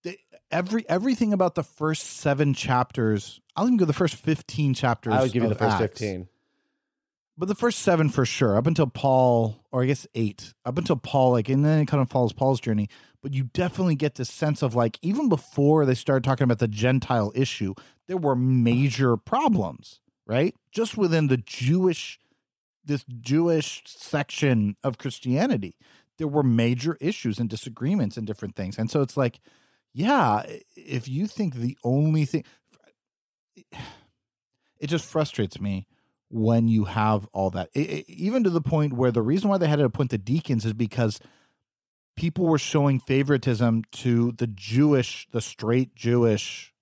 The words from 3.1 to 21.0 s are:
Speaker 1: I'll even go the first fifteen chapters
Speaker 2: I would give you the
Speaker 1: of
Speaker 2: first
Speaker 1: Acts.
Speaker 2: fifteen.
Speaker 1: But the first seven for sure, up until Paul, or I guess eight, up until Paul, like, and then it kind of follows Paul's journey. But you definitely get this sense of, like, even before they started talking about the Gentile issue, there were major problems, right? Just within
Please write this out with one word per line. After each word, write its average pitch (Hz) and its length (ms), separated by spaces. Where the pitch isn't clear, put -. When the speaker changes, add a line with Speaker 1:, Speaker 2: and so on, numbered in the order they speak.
Speaker 1:
I'll 185 100
even 247 120
go 185 80
the 147 80
first 175 220
fifteen 151 580
chapters 120 400
Speaker 2:
I 131 80
would 131 100
give 117 120
you 110 60
the 107 60
Speaker 1:
of - 40
Speaker 2:
first 113 140
Speaker 1:
Acts. 104 260
Speaker 2:
fifteen. 92 280
Speaker 1:
But 180 100
the 202 80
first 233 240
seven 160 300
for 131 160
sure, 107 320
up 127 100
until 156 200
Paul, 123 840
or 127 120
I 127 40
guess 135 260
eight, 110 400
up 127 120
until 165 180
Paul, 131 360
like, 117 180
and 139 160
then 156 140
it 151 80
kind 143 140
of 123 80
follows 123 240
Paul's 131 260
journey. 104 300
But 143 100
you 135 100
definitely 180 420
get 147 200
this 127 140
sense 151 320
of, 123 120
like, 117 280
even 233 280
before 147 560
they 127 80
started 131 300
talking 131 200
about 120 160
the 120 80
Gentile 113 680
issue, 107 400
there 185 100
were 143 180
major 123 800
problems, 196 840
right? 131 300
Just 220 260
within 165 300